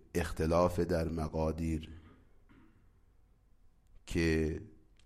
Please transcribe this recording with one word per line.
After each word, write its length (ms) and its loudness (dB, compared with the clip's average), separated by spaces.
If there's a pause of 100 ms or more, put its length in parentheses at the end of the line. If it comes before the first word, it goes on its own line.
(160)
اختلاف 640 2
در 300 2
مقادیر 800 -2 (2250)
که 560 0 (440)